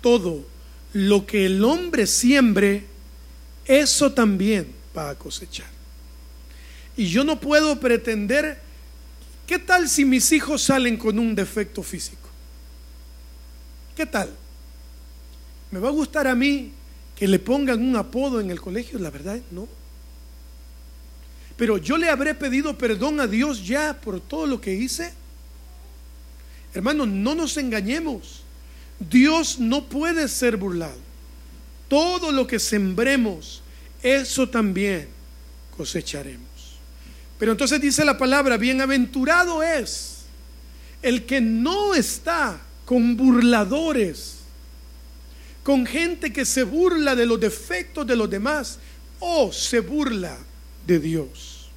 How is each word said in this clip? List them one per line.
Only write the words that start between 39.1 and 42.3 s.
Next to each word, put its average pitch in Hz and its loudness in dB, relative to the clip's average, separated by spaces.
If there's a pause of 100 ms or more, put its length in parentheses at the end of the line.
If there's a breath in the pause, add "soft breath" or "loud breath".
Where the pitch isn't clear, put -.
es - -4 (840 loud breath)
el 240 0
que 262 0
no 311 2
está 294 -2 (240)